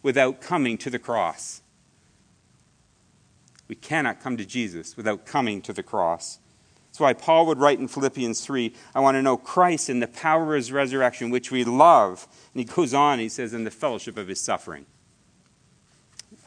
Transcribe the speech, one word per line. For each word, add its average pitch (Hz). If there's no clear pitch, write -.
without 131
coming 131
to -
the 120
cross. 101
We 113
cannot 139
come 127
to 104
Jesus 92
without 107
coming 110
to -
the 98
cross. 87
That's -
why 135
Paul 165
would 156
write 143
in 131
Philippians 131
three, 120
"I 135
want 135
to 135
know 127
Christ 180
and 123
the 117
power 160
of 151
his 123
resurrection, 131
which 123
we 127
love." 120
And 127
he 123
goes 123
on, 143
he 113
says, 117
"In 113
the 107
fellowship 113
of 95
his 95
suffering," 85